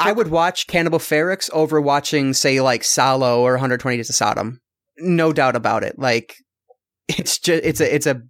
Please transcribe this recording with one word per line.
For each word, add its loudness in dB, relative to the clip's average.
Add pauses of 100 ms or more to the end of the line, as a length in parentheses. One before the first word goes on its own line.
I 2
would 0
watch 0
Cannibal 0
Ferox -2
over 2
watching, 0
say, 2
like, 2
Salo 2
or 2
Hundred 0
twenty -2
Days -8
of -2
Sodom. -2 (380)
No 2
doubt 0
about -2
it. -6
Like, -2 (760)
it's -4
ju-, 0
it's 0
a, 2
it's 0
a -2